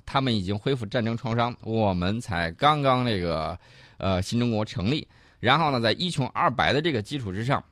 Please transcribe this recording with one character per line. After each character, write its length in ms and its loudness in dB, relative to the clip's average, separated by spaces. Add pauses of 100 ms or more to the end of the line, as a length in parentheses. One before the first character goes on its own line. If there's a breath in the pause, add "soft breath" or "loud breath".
他 160 -2
们 140 0
已 80 0
经 120 -2
恢 200 -2
复 100 -6
战 180 -2
争 140 -2
创 180 -4
伤， 280 0
我 320 2
们 260 0
才 300 -2
刚 300 2
刚 220 4
这 160 0
个， 380 -2 (400 soft breath)
呃， 240 0
新 180 -2
中 120 0
国 120 0
成 280 -2
立。 160 -2 (320 soft breath)
然 180 4
后 140 2
呢， 100 0
在 120 4
一 180 -4
穷 180 -2
二 220 0
白 200 2
的 80 2
这 120 0
个 100 0
基 160 -6
础 140 -6
之 120 -4
上， 280 0